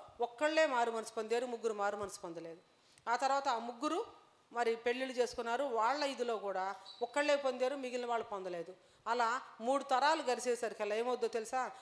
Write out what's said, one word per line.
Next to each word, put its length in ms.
ఒక్కళ్ళే 460
మారు 240
మనసు 220
పొందారు, 340
ముగ్గురు 280
మారు 220
మనసు 240
పొందలేదు. 400
ఆ 80
తర్వాత 320
ఆ 100
ముగ్గురు 480
మరి 240
పెళ్ళిళ్ళు 380
చేసుకున్నారు, 500
వాళ్ళ 400
ఇదిలో 340
కూడా 380
ఒక్కళ్ళే 340
పొందారు, 400
మిగిలిన 300
వాళ్ళు 180
పొందలేదు. 520
అలా 360
మూడు 220
తరాలు 400
గడిచేసరికి 600
అలా 120
ఏమవుద్దో 340
తెలుసా? 540